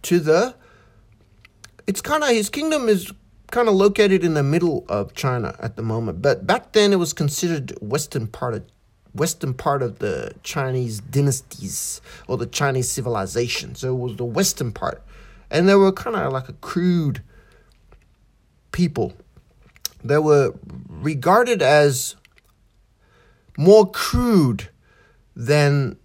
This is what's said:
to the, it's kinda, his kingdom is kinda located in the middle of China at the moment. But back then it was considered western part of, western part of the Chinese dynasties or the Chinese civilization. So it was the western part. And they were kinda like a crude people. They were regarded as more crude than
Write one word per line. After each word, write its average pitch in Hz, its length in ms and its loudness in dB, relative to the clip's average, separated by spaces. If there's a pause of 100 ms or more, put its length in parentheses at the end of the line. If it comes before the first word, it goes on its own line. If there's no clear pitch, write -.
to 175 180 2
the, 170 360 2 (1300)
it's 196 160 -6
kinda, 294 320 0
his 214 160 0
kingdom 294 400 -2
is 190 240 0 (380)
kinda 240 180 2
located 196 540 4
in 165 100 0
the 147 80 2
middle 156 480 0
of 101 240 -4
China 123 460 -4
at 113 160 -8
the 113 80 -8
moment. 110 400 -6
But 143 240 0
back 240 240 -2
then 208 220 4
it 190 40 4
was 170 160 -2
considered 147 680 -4
western 127 460 -4
part 117 300 -8
of, 101 80 -10 (500)
western 147 400 -4
part 139 280 -2
of 117 160 -6
the 71 340 -6 (120)
Chinese 127 560 -4
dynasties - 1040 -4 (260)
or 123 100 -4
the 117 80 -6
Chinese 131 460 -2
civilization. 120 840 -4
So 127 220 -6
it 127 40 -6
was 120 160 -8
the 123 100 -6
western 120 460 -2
part. - 300 -8 (480)
And 175 180 2
they 196 80 6
were 196 160 6
kinda 190 380 -4
like 131 200 -6
a - 40 -16
crude 170 680 -2 (1500)
people. 165 420 -2 (880)
They 143 160 2
were 147 340 4 (340)
regarded 170 760 2
as 143 520 4 (1400)
more 196 320 8
crude 190 800 0 (680)
than 143 680 0